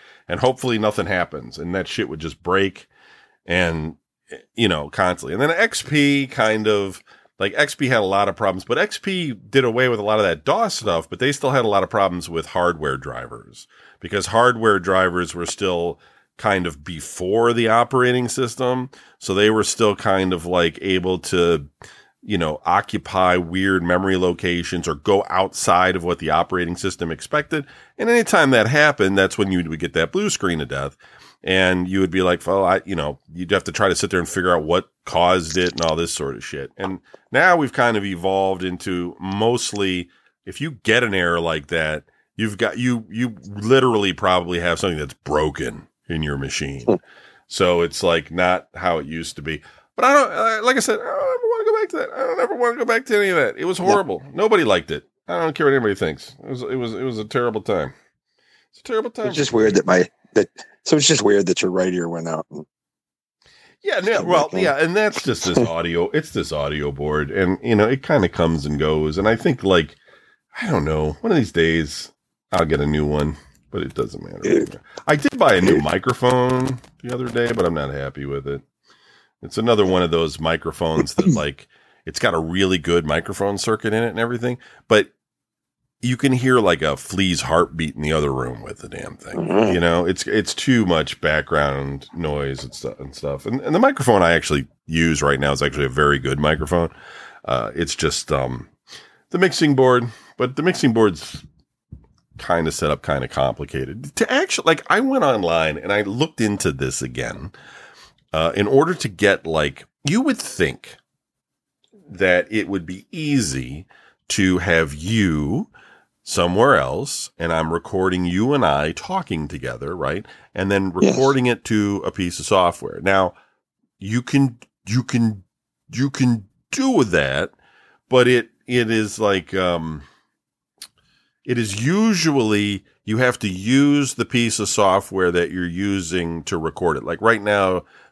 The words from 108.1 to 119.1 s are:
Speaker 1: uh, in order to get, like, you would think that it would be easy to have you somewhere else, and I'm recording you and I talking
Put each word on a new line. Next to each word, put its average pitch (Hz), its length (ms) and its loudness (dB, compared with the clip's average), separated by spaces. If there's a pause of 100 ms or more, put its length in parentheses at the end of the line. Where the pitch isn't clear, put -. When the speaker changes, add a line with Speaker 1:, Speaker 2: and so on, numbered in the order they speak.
Speaker 1:
uh, 80 240 0
in 104 100 2
order 147 280 4
to 143 140 -6
get, 98 380 0
like, 78 380 -2 (240)
you 214 140 2
would 277 160 0
think - 580 -4 (1120)
that 90 420 2
it 107 180 -2
would 92 180 -4
be 92 260 -12
easy 87 720 -2 (440)
to 92 300 2
have 82 360 2
you 87 760 -2 (540)
somewhere 98 540 2
else, 73 600 -4
and 82 140 -2
I'm 80 200 0
recording 92 520 0
you 98 280 0
and 131 120 2
I 76 280 0
talking 90 560 -6